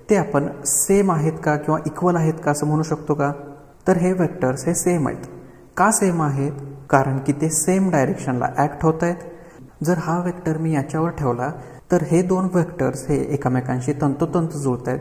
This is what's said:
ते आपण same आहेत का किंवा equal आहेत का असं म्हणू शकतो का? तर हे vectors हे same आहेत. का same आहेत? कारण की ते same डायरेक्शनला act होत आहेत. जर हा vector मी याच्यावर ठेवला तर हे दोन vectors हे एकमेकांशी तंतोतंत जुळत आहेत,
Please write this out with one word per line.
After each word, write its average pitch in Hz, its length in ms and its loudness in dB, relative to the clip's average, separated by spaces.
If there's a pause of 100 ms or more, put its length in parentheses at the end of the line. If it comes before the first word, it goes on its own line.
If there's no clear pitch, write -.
(100)
ते 208 60 6
आपण 151 320 0 (180)
same 196 460 2
आहेत 156 320 0
का 151 120 2
किंवा 156 300 0
equal 175 300 2
आहेत 160 280 2
का 147 60 2
असं 147 160 0
म्हणू 151 160 2
शकतो 151 320 -2
का? 143 180 0 (540)
तर 185 100 6
हे 180 160 2
vectors 143 540 0
हे 170 80 2
same 175 340 2
आहेत. - 200 -8 (480)
का 196 140 4
same 180 320 2
आहेत? 139 300 0 (380)
कारण 135 360 4
की 147 140 4
ते 160 100 0
same 190 400 2
डायरेक्शनला 131 680 2
act 147 280 0
होत 160 180 2
आहेत. 175 200 0 (640)
जर 170 140 2
हा 160 220 -2
vector 175 380 -4
मी 160 160 0
याच्यावर 156 360 0
ठेवला 123 400 -2 (400)
तर 175 120 4
हे 165 200 4
दोन 185 300 0
vectors 160 560 0
हे 147 80 2 (180)
एकमेकांशी 127 680 -2
तंतोतंत 160 560 0
जुळत 131 320 -2
आहेत, 131 120 -4